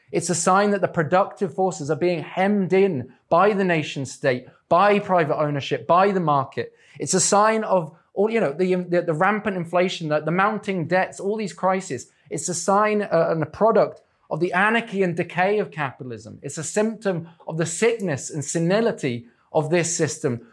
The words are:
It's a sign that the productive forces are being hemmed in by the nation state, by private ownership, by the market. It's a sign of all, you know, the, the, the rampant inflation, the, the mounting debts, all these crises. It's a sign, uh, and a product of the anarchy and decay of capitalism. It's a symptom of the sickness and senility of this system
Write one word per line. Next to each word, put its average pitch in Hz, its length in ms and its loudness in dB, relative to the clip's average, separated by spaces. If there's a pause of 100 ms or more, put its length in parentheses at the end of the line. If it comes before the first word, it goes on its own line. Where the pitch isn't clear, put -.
(100)
It's 170 200 -2
a 180 40 0
sign 196 360 2
that 202 100 0
the - 60 0
productive 175 680 0
forces 170 360 -2
are 156 60 0
being 175 260 0
hemmed 190 500 0
in 185 400 2 (160)
by 190 240 4
the 196 120 0
nation 151 420 -2
state, 127 400 -2 (220)
by 202 320 4
private 165 360 0
ownership, 143 520 -2
by 190 240 4
the 190 80 0
market. 139 520 -2 (280)
It's 147 140 -4
a 185 60 4
sign 214 440 2
of 185 320 0 (160)
all, 208 180 0
you 226 100 0
know, 147 120 0
the, 180 240 0
the, 175 260 0
the 165 120 -2
rampant 202 420 0
inflation, 180 520 -2
the, 151 120 0
the 156 100 -4
mounting 190 560 -2
debts, 180 320 -2
all 202 180 -4
these 202 160 -6
crises. 185 600 -4 (180)
It's - 180 -6
a 180 60 -4
sign, 208 480 2
uh, 156 280 0
and 165 120 0
a 143 40 -4
product 202 560 2 (280)
of 160 80 -4
the 180 140 -2
anarchy 208 500 0
and 170 140 0
decay 185 420 0
of 190 140 -4
capitalism. 120 680 -10
It's 143 160 -12
a 156 60 -8
symptom 208 640 -2 (200)
of 160 80 -6
the 160 100 0
sickness 202 640 -2
and 147 140 -6
senility 170 840 -2 (260)
of 147 180 0
this 165 260 0
system 135 560 -2